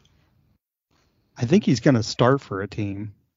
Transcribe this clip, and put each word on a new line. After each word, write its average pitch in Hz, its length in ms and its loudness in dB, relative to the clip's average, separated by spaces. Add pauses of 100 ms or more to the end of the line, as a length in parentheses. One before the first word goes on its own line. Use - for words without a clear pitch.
(1400)
I 127 100 -6
think 175 180 2
he's 143 160 2
gonna 127 220 4
start 127 380 2
for 98 220 -8
a 101 60 -8
team 101 460 -8 (220)